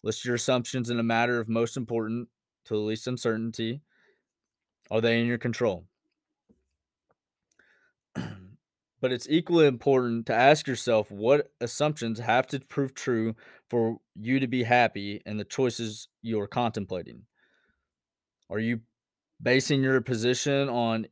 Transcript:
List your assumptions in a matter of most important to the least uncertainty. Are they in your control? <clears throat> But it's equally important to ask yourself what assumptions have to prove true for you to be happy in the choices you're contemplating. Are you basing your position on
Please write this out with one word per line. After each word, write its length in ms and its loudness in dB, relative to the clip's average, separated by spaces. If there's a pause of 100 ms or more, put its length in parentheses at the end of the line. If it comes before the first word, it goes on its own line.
List 220 -4
your 100 0
assumptions 560 -2
in 80 -2
a 40 0
matter 380 2
of 80 -6
most 300 0
important 500 -6 (380)
to 80 -6
the 60 0
least 260 -4
uncertainty. 720 -4 (1080)
Are 100 2
they 200 2
in 60 0
your 120 -2
control? 480 -2 (2250)
<clears throat> 100 -6 (760)
But 100 0
it's 180 -6
equally 360 4
important 600 2
to 80 -2
ask 320 6
yourself 440 0
what 520 2
assumptions 560 -2
have 300 2
to 120 -4
prove 320 -4
true 420 -2 (360)
for 260 0 (180)
you 260 0
to 60 0
be 160 -2
happy 600 2
in 140 -6
the 60 -6
choices 640 -4 (120)
you're 260 -4
contemplating. 760 -6 (1300)
Are 80 -4
you 240 -2 (580)
basing 420 2
your 200 2
position 680 0
on 440 0